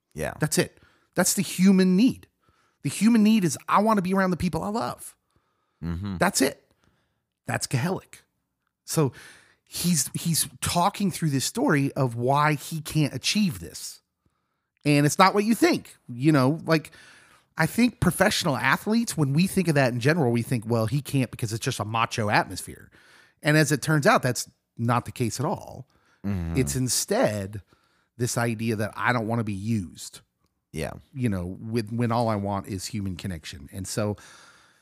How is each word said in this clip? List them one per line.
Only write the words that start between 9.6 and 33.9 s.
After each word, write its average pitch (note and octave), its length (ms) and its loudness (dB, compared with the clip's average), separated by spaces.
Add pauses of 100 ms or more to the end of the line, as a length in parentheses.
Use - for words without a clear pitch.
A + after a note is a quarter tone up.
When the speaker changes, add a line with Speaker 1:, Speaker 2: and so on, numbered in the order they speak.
Speaker 2:
he's, - 520 -2
he's - 340 -2 (120)
talking F#3 520 0
through D#3 180 -2
this C3+ 140 0
story D#3 480 2
of B2+ 240 0
why C#3+ 380 2
he D#3 260 -8
can't D3+ 340 -2
achieve D#3+ 460 -2
this. - 400 -14 (840)
And D3 220 4
it's - 120 2
not F#3+ 160 6
what G#3 100 2
you A3+ 100 4
think, D4+ 420 2 (120)
you C3 240 2
know, C#3+ 340 4
like, D#3+ 240 0 (680)
I D#3+ 80 2
think A#3 340 0
professional F3+ 560 0
athletes, G3 600 0
when C#3 180 2
we F3 120 4
think F3+ 220 0
of D3+ 60 0
that C3 180 4
in B2 80 -4
general, C#3 320 2
we A#2+ 80 2
think, A2+ 260 -4
"Well, A2+ 200 2
he C#3+ 160 -2
can't C3 280 -2
because G#2+ 220 -6
it's A2+ 100 -6
just - 180 -4
a G#2+ 40 -6
macho A2+ 460 -2
atmosphere." - 600 -4 (520)
And D3+ 160 4
as D3+ 120 4
it C#3+ 120 0
turns D3+ 240 0
out, A3+ 160 4
that's - 260 -4 (300)
not A#2 260 0
the - 80 -14
case A#2 260 -4
at B2+ 60 -4
all. - 420 -8 (380)
Speaker 1:
Mm-hmm. F2 320 -4
Speaker 2:
It's C#3 200 0
instead A2 840 -2 (560)
this A#2+ 220 -2
idea A#2 380 -2
that G#2 200 -4
I A2+ 160 0
don't A#2 140 -2
wanna A#2 180 -2
be G#2 80 -4
used, G2+ 680 -6 (520)
Speaker 1:
Yeah. D2+ 200 -6 (200)
Speaker 2:
you B2 160 -2
know, F#2 160 -2 (160)
with, A2 320 -4
when A#2 180 -2
all A#2 200 0
I G#2+ 60 0
want G2 320 -4
is G2 180 -8
human G2 300 -6
connection. D#2+ 540 -12
And G2 160 -10
so G#2 300 -4 (640)